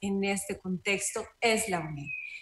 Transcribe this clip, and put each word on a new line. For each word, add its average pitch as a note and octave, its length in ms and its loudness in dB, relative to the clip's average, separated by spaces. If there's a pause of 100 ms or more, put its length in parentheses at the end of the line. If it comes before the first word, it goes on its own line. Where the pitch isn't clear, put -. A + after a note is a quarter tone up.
en G3 220 2
este G3 340 0
contexto G3 640 -2 (160)
es A3 300 4
la F3 100 2
uned. D3 300 -6 (320)